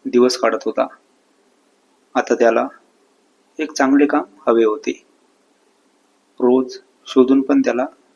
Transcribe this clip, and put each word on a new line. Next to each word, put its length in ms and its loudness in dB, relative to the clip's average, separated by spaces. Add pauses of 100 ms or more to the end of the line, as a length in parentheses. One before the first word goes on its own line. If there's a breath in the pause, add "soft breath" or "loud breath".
दिवस 300 2
काढत 280 -2
होता. 220 -4 (1300)
आता 200 -2
त्याला 340 0 (920)
एक 140 -8
चांगले 340 2
काम 180 -2 (220)
हवे 180 2
होते. 400 -6 (1400)
रोज 380 0 (280)
शोधून 360 2
पण 180 0
त्याला 260 -2 (300)